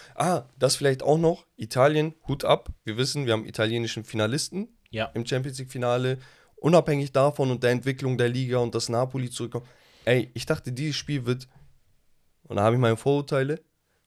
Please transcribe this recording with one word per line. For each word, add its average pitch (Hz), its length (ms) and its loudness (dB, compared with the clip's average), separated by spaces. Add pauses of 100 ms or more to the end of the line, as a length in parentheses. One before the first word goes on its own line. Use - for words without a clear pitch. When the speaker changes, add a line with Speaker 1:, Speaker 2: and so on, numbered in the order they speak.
(160)
Speaker 1:
ah, 170 280 0 (140)
das 131 180 2
vielleicht 135 280 0
auch 143 140 4
noch. 165 280 2 (120)
Italien, 151 580 2 (120)
Hut 139 160 -4
ab. - 260 2 (140)
Wir 110 140 -6
wissen, 131 300 -2
wir 113 60 4
haben 110 120 0
italienischen 113 580 -2
Finalisten 131 640 -2 (220)
Speaker 2:
Ja. 110 240 -4
Speaker 1:
im 120 120 -4
Champions 131 340 -4
League-Finale. 127 580 -2 (380)
Unabhängig 151 560 4
davon 139 400 2
und 117 120 -4
der 123 80 4
Entwicklung 131 460 -2
der 120 120 2
Liga 123 300 -2
und 117 160 -2
dass 117 140 -4
Napoli 127 400 -2
zurückkommt. 117 380 -8 (380)
Ey, 123 280 2
ich - 140 -10
dachte, 151 240 -4
dieses 139 240 -4
Spiel 139 320 -6
wird, 127 200 -4 (960)
und - 140 -10
da 101 60 2
hab 110 100 4
ich 123 60 2
meine 113 180 4
Vorurteile, 143 640 0 (460)